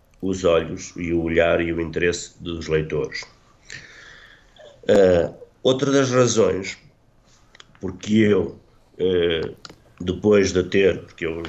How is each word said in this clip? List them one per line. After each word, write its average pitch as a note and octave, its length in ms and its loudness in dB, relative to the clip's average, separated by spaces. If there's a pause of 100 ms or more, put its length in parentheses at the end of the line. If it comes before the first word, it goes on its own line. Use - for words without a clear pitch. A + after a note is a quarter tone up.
(220)
os F#2 240 -4
olhos E2 500 -2
e F2 180 -6
o E2 100 -2
olhar E2 360 0
e E2+ 140 -4
o E2+ 80 -6
interesse E2 600 -4
dos E2 280 -10
leitores. D#2 560 -4 (1600)
Eh, F#2 420 4 (320)
outra C3+ 300 0
das C3+ 200 2
razões G#2 680 0 (1000)
porque F#2+ 360 -4
eu, G#2 440 2 (380)
eh, E2+ 540 -2 (480)
depois F#2 540 2
de F2+ 100 2
ter, F#2 360 2
porque - 260 -14
eu E2 240 -8